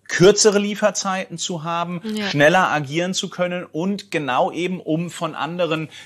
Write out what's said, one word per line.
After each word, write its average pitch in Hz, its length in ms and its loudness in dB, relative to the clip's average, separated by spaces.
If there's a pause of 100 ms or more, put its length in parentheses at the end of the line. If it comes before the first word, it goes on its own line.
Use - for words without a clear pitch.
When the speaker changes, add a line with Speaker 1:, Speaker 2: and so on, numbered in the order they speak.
Speaker 1:
kürzere 202 520 6
Lieferzeiten 196 800 -2
zu 165 260 -6
haben, 170 400 -4
Speaker 2:
Ja. 214 240 -4
Speaker 1:
schneller 175 420 4
agieren 151 440 -2
zu 185 160 -4
können 180 340 -4
und 196 460 -4
genau 151 420 0
eben, 175 260 -4
um 165 300 -2
von 160 260 -6
anderen 160 540 -2 (180)